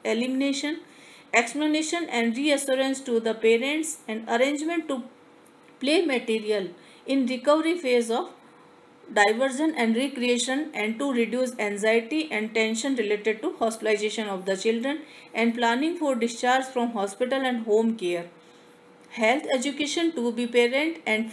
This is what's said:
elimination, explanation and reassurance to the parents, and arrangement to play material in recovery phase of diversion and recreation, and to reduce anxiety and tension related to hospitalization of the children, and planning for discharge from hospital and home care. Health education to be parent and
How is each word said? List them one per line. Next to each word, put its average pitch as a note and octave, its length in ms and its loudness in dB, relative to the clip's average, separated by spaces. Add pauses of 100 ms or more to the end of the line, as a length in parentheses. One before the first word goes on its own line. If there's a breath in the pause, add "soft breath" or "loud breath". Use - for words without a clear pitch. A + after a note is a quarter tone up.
elimination, C4 760 0 (540 loud breath)
explanation D4+ 760 0
and A#3 280 0
reassurance C4+ 640 0
to A#3 180 0
the A3+ 140 0
parents, B3 640 2 (100)
and A3+ 220 -8
arrangement D4 580 0
to B3+ 160 -4 (760)
play D#4 240 4
material A3 640 0 (360 loud breath)
in C4+ 200 2
recovery D4 520 2
phase B3 320 2
of C#4 200 -2 (920)
diversion B3+ 560 2
and A3+ 200 2
recreation, B3+ 760 0
and G#3+ 240 -2
to C#4 140 -2
reduce A#3+ 480 0
anxiety A3 720 0
and G#3+ 220 -4
tension A3+ 420 0
related G#3 460 -2
to F4 180 -4
hospitalization G#3+ 720 0
of F#3 160 -6
the F#3+ 100 0 (100)
children, B3 360 0 (320 loud breath)
and A3+ 280 0
planning C4 360 2
for C#4+ 180 0
discharge B3 500 0 (100)
from A#3+ 160 0
hospital B3 600 -2
and A3+ 140 -4
home A3+ 380 4
care. F3 220 -2 (960 loud breath)
Health B3 340 2
education C#4+ 600 0
to A#3+ 180 -2
be A#3 160 -2
parent B3+ 580 2
and A3 280 0